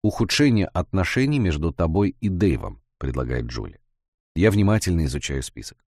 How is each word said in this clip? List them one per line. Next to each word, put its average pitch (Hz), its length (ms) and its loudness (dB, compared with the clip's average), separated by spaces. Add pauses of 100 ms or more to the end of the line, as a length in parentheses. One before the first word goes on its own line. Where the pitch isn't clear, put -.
Ухудшение 110 640 2
отношений 131 720 0
между 82 320 0
тобой 87 480 0
и 104 80 -2
Дэйвом», 90 540 0 (160)
предлагает 64 480 -4
Джули. 53 340 -10 (560)
Я 101 160 4
внимательно 98 540 2
изучаю 67 360 -4
список. - 360 -14 (140)